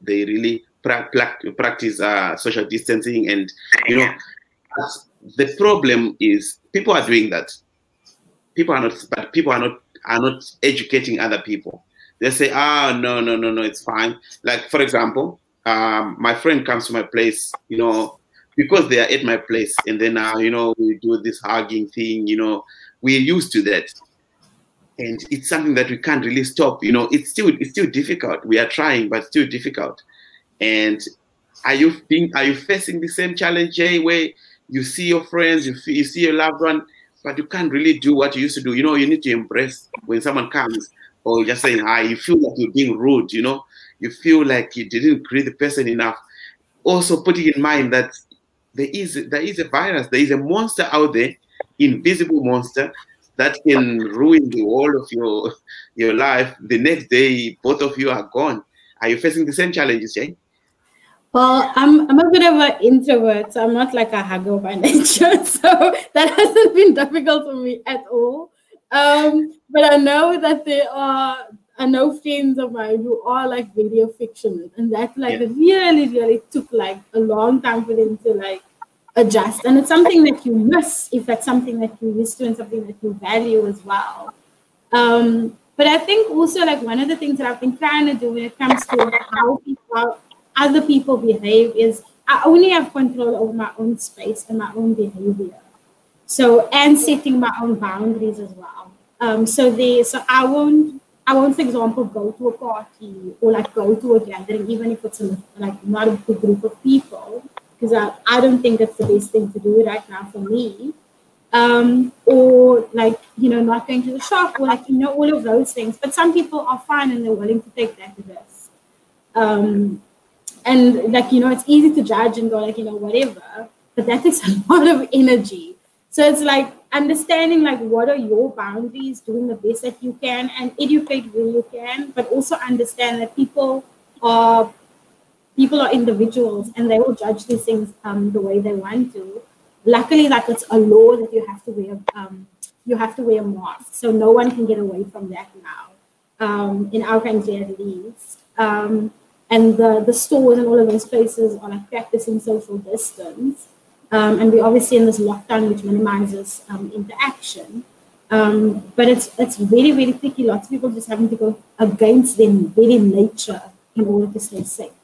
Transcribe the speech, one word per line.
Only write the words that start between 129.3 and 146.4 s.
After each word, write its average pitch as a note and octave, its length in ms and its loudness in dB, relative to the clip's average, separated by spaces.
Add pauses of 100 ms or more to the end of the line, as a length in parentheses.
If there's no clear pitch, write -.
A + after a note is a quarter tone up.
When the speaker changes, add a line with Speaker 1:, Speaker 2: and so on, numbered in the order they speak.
Speaker 2:
the A3+ 80 -6
best A3+ 280 -4
that B3 200 -10
you B3 180 -10
can B3 380 -6
and B3 200 -8
educate D4 440 0 (100)
where A3+ 120 -2
you A#3 260 -2
can, B3+ 400 -12
but B3 180 -6
also C4+ 260 -2
understand A#3+ 640 -4
that A3+ 140 -10
people C4+ 480 -2 (380)
are, A3+ 500 2 (840)
people C#4 260 2
are C4+ 100 0
individuals A3+ 840 0
and A#3 160 0
they A3 80 4
will B3 160 0
judge G#3+ 300 -6
these A3+ 180 -4
things, G#3+ 300 -4 (100)
um, G3+ 280 -4
the G3+ 100 -2
way G3 180 -2
they G#3 140 -4
want G3+ 400 -4
to. G3 280 -14 (440)
Luckily, A#3+ 420 4
like, A#3+ 220 0
it's A#3 200 -4
a A3+ 80 2
law A3 380 8
that A3+ 180 -6
you A3 140 0
have G3+ 180 -16
to A#3 60 -10
wear, G3+ 260 -10 (160)
um, F#3+ 320 -16 (400)
you A#3 120 -2
have A3+ 180 -6
to C4 80 -10
wear A3 180 0
a G#3 40 -6
mask, F#3+ 480 -12
so A#3 180 -4
no A3 200 4
one B3 200 4
can A#3+ 140 -4
get G#3+ 120 0
away G3 280 -6
from G3 240 -14
that F#3 180 -16 (160)
now, - 800 -16